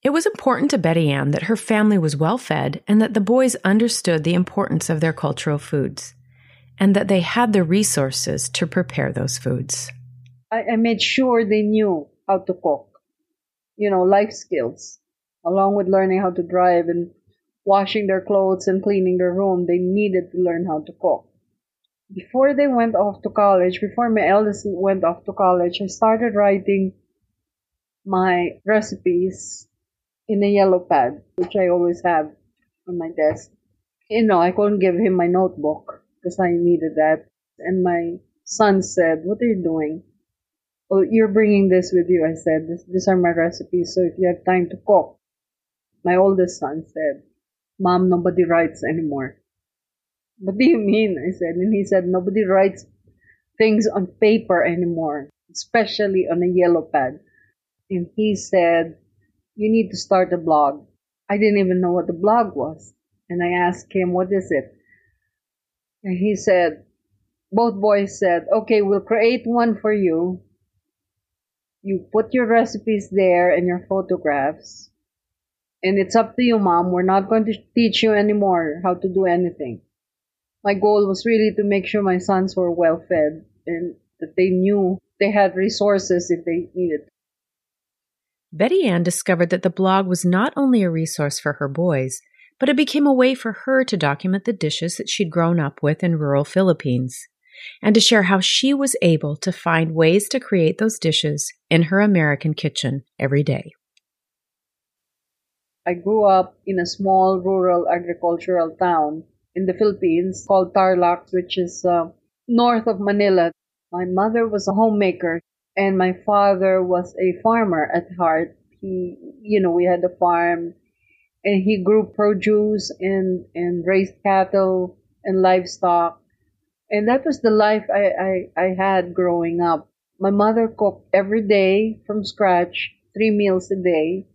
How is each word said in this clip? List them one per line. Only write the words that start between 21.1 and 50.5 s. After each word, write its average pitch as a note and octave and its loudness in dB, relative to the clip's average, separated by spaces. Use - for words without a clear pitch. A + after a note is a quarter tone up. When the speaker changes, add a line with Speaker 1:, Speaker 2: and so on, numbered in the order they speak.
Speaker 2:
Before C4 0
they C#4+ 2
went A#3 0
off G3+ -2
to G#3 -4
college, F#3+ 2
before A#3 -4
my G#3+ 0
eldest G3+ 0
went F#3+ -2
off E3+ -2
to G3 -10
college, F3+ 0
I F#3+ -6
started A3 0
writing G3 0
my F#3 -2
recipes F#3+ -2
in G3+ 0
a G3+ 2
yellow G3 4
pad, D3 -2
which F3+ -6
I F#3 2
always F3 -2
have D#3 0
on F3 -8
my E3 -8
desk. D#3 -2
You A3 2
know, F#3+ 4
I F3 2
couldn't G#3 0
give F#3 2
him F#3 0
my F3 0
notebook F3+ -2
'cause F3 -8
I F3+ 2
needed E3+ 0
that. D#3 2
And F#3 -4
my E3+ -2
son G3 2
said, E3 0
"What A3 -4
are A#3+ 0
you F#3+ -2
doing?" D#3+ -4
"Oh, G3 4
you're A3 2
bringing G#3 4
this F3+ 2
with F3+ 2
you," D#3+ 2
I D#3+ -2
said. D#3+ -2
"This, E3+ -10
these F#3 -4
are F#3+ 2
my F3 2
recipes, E3+ -2
so F#3 2
if E3 -4
you F#3 2
have F3 -2
time F#3 0
to F3+ -12
cook." G3 2
My F3+ 2
oldest F#3 2
son D#3 -8
said, D3+ -6
"Mom, F#3 2
nobody F3+ 2
writes E3 0
anymore." D3 -6
"What F#3+ -8